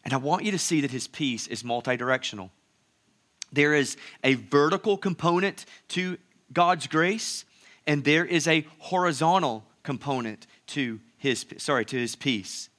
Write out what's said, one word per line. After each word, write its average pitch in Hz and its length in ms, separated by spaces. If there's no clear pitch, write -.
And - 100
I 135 40
want 147 280
you 208 60
to 185 80
see 160 220
that 135 100
his 123 160
peace 127 400
is 113 160
multidirectional. 120 880
There 147 220
is 139 240
a 135 120
vertical 147 600
component 180 680
to 185 280
God's 170 340
grace, 180 560
and 147 160
there 156 200
is 165 240
a 160 200
horizontal 160 880
component 123 640
to 120 320
his, 127 260
sorry, 127 280
to 131 120
his 120 180
peace. - 640